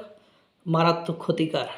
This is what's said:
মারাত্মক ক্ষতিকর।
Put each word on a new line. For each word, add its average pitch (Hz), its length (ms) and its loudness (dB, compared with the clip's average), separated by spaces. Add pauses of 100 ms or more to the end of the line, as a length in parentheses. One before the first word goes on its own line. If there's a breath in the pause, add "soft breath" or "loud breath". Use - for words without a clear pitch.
(680 soft breath)
মারাত্মক 165 520 2
ক্ষতিকর। 156 480 0 (120)